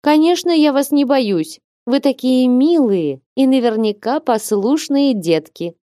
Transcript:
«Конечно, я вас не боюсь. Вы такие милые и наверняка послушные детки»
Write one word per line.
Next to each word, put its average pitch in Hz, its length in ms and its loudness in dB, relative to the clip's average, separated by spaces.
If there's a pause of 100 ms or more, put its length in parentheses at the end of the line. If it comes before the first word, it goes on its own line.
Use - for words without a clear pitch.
«Конечно, 330 500 2
я 302 220 2
вас 277 180 -2
не 285 140 2
боюсь. 202 560 -2 (240)
Вы 269 160 0
такие 254 480 0
милые 247 720 0 (140)
и 269 120 2
наверняка 226 720 -2
послушные 269 960 -2
детки» 170 720 -4